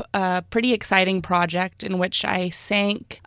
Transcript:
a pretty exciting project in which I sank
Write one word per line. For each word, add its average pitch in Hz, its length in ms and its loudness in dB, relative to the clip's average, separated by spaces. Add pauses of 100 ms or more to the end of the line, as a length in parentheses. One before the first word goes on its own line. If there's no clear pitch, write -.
(160)
a 185 340 0
pretty 240 240 2
exciting 190 480 2
project 175 640 0
in 185 160 -2
which 180 260 -2
I 185 240 0
sank 202 760 -2